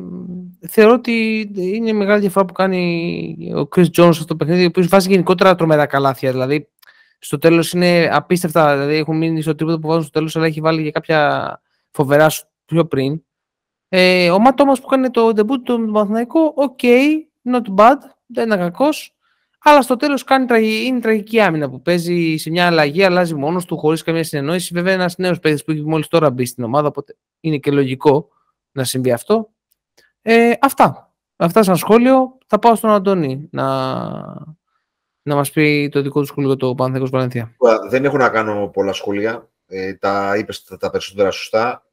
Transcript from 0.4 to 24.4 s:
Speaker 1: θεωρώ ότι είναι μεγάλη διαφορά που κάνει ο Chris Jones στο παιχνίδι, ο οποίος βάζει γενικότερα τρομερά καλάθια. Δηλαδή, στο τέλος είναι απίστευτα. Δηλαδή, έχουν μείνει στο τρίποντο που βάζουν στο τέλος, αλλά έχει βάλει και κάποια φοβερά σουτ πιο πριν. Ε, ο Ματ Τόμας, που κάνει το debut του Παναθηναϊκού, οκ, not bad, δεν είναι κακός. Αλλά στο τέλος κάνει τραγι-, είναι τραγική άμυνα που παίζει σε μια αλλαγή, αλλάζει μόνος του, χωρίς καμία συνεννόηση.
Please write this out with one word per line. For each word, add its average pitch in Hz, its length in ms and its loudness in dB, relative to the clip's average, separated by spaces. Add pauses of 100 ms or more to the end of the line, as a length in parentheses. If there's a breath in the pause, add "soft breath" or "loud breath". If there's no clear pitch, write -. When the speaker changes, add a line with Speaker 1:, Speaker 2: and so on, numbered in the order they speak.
Speaker 1:
θεωρώ 220 240 6
ότι 220 640 -2
είναι 214 360 -4
μεγάλη 208 280 0
διαφορά 196 240 0
που 185 80 -6
κάνει 170 1040 -4
ο 143 200 -2
Chris 175 100 6 (100)
Jones 170 180 8
στο 165 220 -6
παιχνίδι, 165 280 0
ο - 20 2
οποίος 175 220 0
βάζει 185 200 4
γενικότερα 185 460 4
τρομερά 160 320 2
καλάθια. 139 440 -2
Δηλαδή, 131 380 -4 (500 soft breath)
στο - 200 -8
τέλος 165 340 2
είναι 175 400 2
απίστευτα. 160 600 0
Δηλαδή, 143 240 0
έχουν 156 200 -4
μείνει 160 260 -2
στο 156 120 -2
τρίποντο 160 240 -4
που 156 100 -8
βάζουν 165 140 0
στο 160 100 -12
τέλος, 156 240 -4
αλλά 160 100 0
έχει 156 140 -4
βάλει 160 220 0
και 151 80 -4
κάποια 143 720 -2 (300)
φοβερά 143 380 2
σουτ - 180 -4 (180)
πιο 160 220 -2
πριν. 139 360 -4 (680)
Ε, 185 420 2
ο 180 80 2
Ματ 262 180 4
Τόμας, 277 240 2
που - 60 -20
κάνει 262 240 0
το 233 180 2
debut 226 360 0
του 233 280 -2
Παναθηναϊκού, 233 640 0
οκ, 277 220 -2 (760)
not 247 240 -4
bad, 226 200 8 (300)
δεν 233 200 -6
είναι 214 100 0
κακός. 180 560 -2 (460)
Αλλά 294 240 6
στο 247 140 0
τέλος 277 280 -2
κάνει 262 220 2
τραγι-, 220 400 2
είναι 254 140 -2
τραγική 220 400 0
άμυνα 160 300 0
που 127 120 -16
παίζει 170 540 -2
σε 156 140 -8
μια 175 160 2
αλλαγή, 160 360 2
αλλάζει 180 320 2
μόνος 160 300 -4
του, 170 140 -8
χωρίς 156 240 0
καμία 165 220 -2
συνεννόηση. 160 500 -6